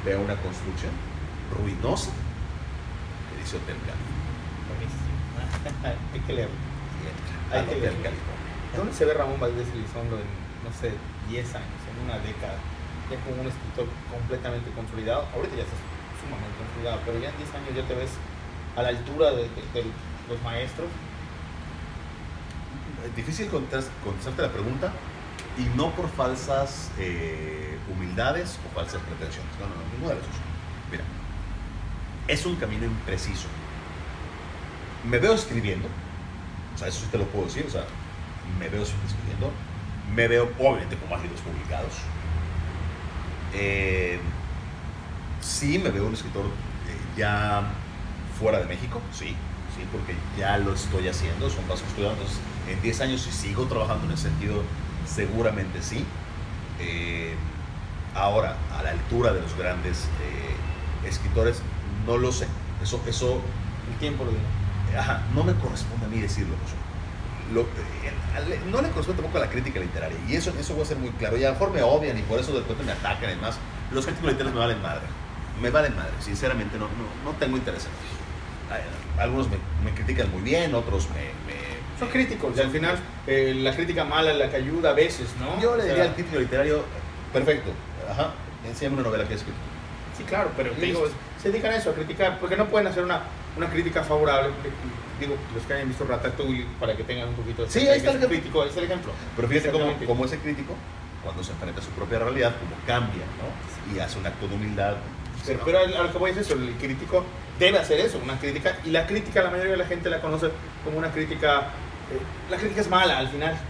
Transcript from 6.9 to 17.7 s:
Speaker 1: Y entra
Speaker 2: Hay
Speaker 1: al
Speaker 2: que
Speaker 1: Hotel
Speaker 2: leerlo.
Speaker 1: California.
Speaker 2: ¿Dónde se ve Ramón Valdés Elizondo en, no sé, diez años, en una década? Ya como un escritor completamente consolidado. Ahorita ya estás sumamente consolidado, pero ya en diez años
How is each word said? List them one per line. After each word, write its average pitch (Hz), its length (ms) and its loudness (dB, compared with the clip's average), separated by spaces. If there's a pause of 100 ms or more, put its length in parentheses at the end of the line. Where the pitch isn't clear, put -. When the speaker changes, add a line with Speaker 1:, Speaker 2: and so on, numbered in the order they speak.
Speaker 1:
Y - 40 -4 (100)
entra - 220 -6 (180)
Speaker 2:
Hay 131 80 2
Speaker 1:
al - 80 0
Speaker 2:
que - 80 0
Speaker 1:
Hotel 127 80 0
Speaker 2:
leerlo. - 180 0
Speaker 1:
California. - 460 -4 (240)
Speaker 2:
¿Dónde 202 240 0
se 156 80 6
ve 151 80 6
Ramón 135 260 2
Valdés 120 380 0
Elizondo 117 400 -2
en, 101 120 -4 (360)
no 117 80 -6
sé, 113 240 -2 (320)
diez 120 240 -4
años, - 280 -6 (120)
en 117 40 -8 (120)
una 113 160 -2
década? 101 320 -4 (560)
Ya 131 160 -6
como 127 160 -4
un - 80 -2
escritor - 320 -4 (240)
completamente 120 640 -4
consolidado. 113 640 -2
Ahorita - 240 -2
ya - 80 -4
estás - 100 -6 (380)
sumamente 107 400 -6
consolidado, 117 480 -4
pero 117 160 -2
ya 131 80 -4
en - 80 -8
diez 147 160 -8
años 139 240 -8